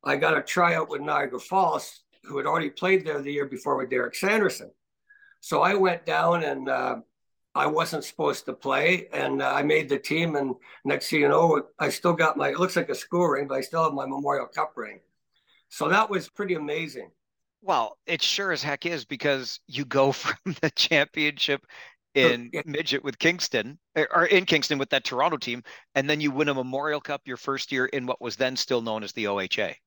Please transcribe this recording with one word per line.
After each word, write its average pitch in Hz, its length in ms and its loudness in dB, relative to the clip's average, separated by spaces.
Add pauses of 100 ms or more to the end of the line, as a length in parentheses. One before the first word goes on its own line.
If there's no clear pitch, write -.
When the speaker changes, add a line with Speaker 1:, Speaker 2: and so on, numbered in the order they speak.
Speaker 1:
I 139 120 2
got 156 200 4
a 143 60 0
tryout 165 480 2
with 143 100 -6
Niagara 143 400 -2
Falls, 175 600 0 (220)
who 143 120 -8
had 139 80 -2
already 160 240 0
played 185 380 2
there 147 160 -2
the 143 100 -6
year 143 140 -2
before 135 320 -4
with 127 100 -4
Derek 123 260 -2
Sanderson. 202 560 0 (720)
So 151 220 0
I 190 120 4
went 185 300 2
down 165 380 2
and, 139 260 -4
uh, 127 280 -2 (580)
I 139 140 2
wasn't 156 340 -2
supposed - 440 -4
to 131 60 -6
play, 143 600 0
and, 139 280 -2
uh, 135 140 2
I 143 80 2
made 151 260 2
the 139 80 2
team. 160 380 -2
And 135 220 -2 (280)
next 139 240 -2
thing 156 120 2
you 143 80 6
know, 156 340 4 (160)
I 147 120 0
still 175 220 0
got 165 240 2
my, 143 120 0
it 139 100 -2
looks 180 160 0
like 175 140 0
a 139 60 -2
school 175 340 0
ring, 139 180 0
but 135 80 -6
I 135 60 0
still 165 240 -2
have 151 80 0
my 139 120 -4
Memorial 135 440 -2
Cup - 260 -4
ring. 104 240 -10 (680)
So - 220 -4
that 202 200 4
was 185 180 -2
pretty 190 260 -4
amazing. 147 580 -6 (500)
Speaker 2:
Well, 147 420 0
it - 160 -2
sure 196 300 0
as 147 140 -2
heck 143 200 -4
is, 170 200 -4
because 135 640 -2
you 139 160 -6
go 139 280 4
<laughs> - 120 -8
from - 360 -4
the 156 100 2
championship 147 920 0 (500)
in 120 380 4
Speaker 1:
Yeah. 143 120 -6
Speaker 2:
midget 151 400 -4
with 135 160 -8
Kingston, 151 580 0 (160)
or, 156 180 2
or 175 140 4
in 190 180 6
Kingston 147 340 2
with 135 120 -2
that 135 140 0
Toronto 147 320 0
team, 120 260 -6 (320)
and 139 160 0
then 151 100 2
you 147 120 2
win 147 160 2
a 139 60 0
Memorial 139 460 -2
Cup 143 260 -8
your 127 100 -8
first - 340 -6
year 131 160 0
in 127 200 -4
what 127 140 -4
was 120 140 -6
then 131 220 -2
still 123 240 0
known 110 240 -4
as 98 80 -12
the 107 160 -4
O 101 100 0
H 95 220 -2
A. 90 160 -4 (100)